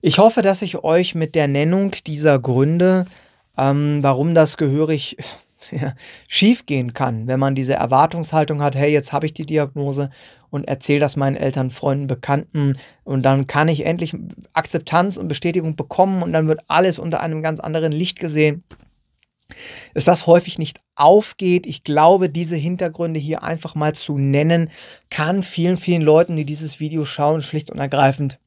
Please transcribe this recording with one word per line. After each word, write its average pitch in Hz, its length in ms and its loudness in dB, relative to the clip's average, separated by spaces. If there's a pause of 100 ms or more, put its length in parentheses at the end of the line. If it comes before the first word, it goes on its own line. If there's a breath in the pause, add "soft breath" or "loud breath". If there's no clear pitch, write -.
Ich - 180 2
hoffe, 226 220 6
dass 190 200 2
ich 175 220 -8
euch 170 320 2
mit 160 200 -4
der 151 120 2
Nennung 165 440 0 (140)
dieser 147 340 2
Gründe, 165 680 2 (520 soft breath)
ähm, 147 440 2
warum 139 340 2
das 156 220 4
gehörig 151 600 -2 (460 loud breath)
<laughs> - 80 -18
ja, 123 220 -6 (340 loud breath)
schiefgehen 139 680 0
kann, 117 340 -4
wenn 131 120 0
man 139 160 2
diese 131 180 -2
Erwartungshaltung 151 880 2
hat, 139 140 0
"Hey, 143 160 2
jetzt 143 220 0
habe 147 120 -2
ich 156 80 -6
die 160 120 -10
Diagnose 143 640 -4 (400 soft breath)
und - 180 -6
erzähle 143 320 0
das 143 160 0
meinen 139 200 0
Eltern, 131 360 -2
Freunden, 139 360 -4
Bekannten 139 680 -2 (260 loud breath)
und 135 200 -4
dann 135 240 2
kann 151 200 0
ich 156 180 -2
endlich 170 300 -4 (380)
Akzeptanz 175 640 -2
und 180 100 -8
Bestätigung 160 480 -4
bekommen 185 480 0
und 170 100 -4
dann 156 140 2
wird 156 200 -2
alles 175 320 0
unter 160 220 -6
einem 156 200 -6
ganz 160 180 -4
anderen 160 320 -4
Licht 170 280 -4
gesehen", 151 440 0 (1300 loud breath)
dass 147 120 -2
das 170 220 2
häufig 170 320 4
nicht - 220 -8 (140)
aufgeht. 180 680 4
Ich - 180 -12
glaube, 165 460 4
diese 165 260 -4
Hintergründe 165 640 -4
hier 151 240 -8
einfach 165 320 -8
mal 151 180 0
zu 147 240 -6
nennen, 151 520 2 (400 loud breath)
kann 180 340 -2
vielen, 180 340 -2
vielen 175 240 0
Leuten, 160 340 4
die 151 100 -4
dieses 147 340 -10
Video 156 260 -4
schauen, 151 360 -2
schlicht 151 300 -8
und - 80 -10
ergreifend 139 680 0